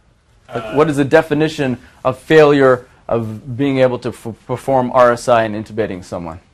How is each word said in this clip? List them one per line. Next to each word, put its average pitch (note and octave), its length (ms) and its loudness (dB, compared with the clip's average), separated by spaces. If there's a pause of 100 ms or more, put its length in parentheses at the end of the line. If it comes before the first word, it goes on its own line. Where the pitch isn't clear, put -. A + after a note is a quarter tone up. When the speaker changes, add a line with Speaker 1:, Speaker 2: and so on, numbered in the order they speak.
(480)
Speaker 1:
Like, A#2+ 160 -10
Speaker 2:
Uh, A2 100 -12
Speaker 1:
what D3+ 160 2
is C3+ 60 -4
the C#3+ 80 0
definition D3+ 720 0 (260)
of B2+ 140 -4
failure C#3+ 680 4 (220)
of A2+ 480 -6
being C3+ 220 -2
able B2+ 200 2
to A#2+ 120 -8
f-, G#2+ 260 -12 (100)
perform B2+ 460 -2
R B2 200 4
S A#2+ 140 -8
I A2+ 180 2
and G#2+ 100 -6
intubating G#2 500 -8
someone? F2 360 -12 (140)